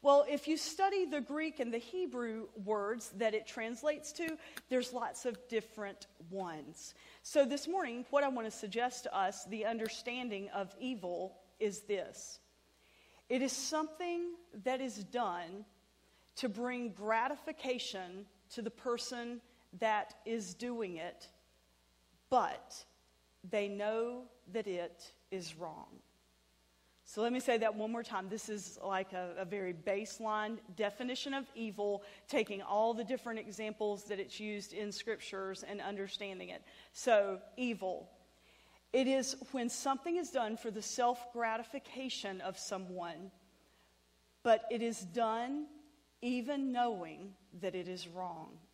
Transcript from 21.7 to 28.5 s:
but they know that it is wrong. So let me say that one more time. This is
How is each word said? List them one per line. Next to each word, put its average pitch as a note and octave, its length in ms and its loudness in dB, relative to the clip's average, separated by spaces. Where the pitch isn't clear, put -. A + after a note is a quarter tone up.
but G#3+ 440 4
they G3+ 180 2
know A3+ 540 -2
that G#3 160 -2
it F3 460 -6
is E3 260 -6
wrong. D#3+ 440 -10
So - 160 -6
let A#3 140 4
me B3+ 60 2
say A#3+ 180 4
that G#3+ 160 4
one G#3+ 180 -2
more A#3 100 -2
time. G3 280 -4
This G#3+ 180 -6
is G3+ 340 -8